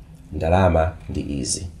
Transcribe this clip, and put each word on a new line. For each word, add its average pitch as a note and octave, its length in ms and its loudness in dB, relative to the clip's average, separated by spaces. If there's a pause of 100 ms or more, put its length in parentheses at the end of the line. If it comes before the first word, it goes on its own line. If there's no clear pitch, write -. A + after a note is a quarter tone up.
(320)
Ndalama E2 600 4 (180)
ndi D2+ 100 -4 (180)
izi. - 280 -6 (140)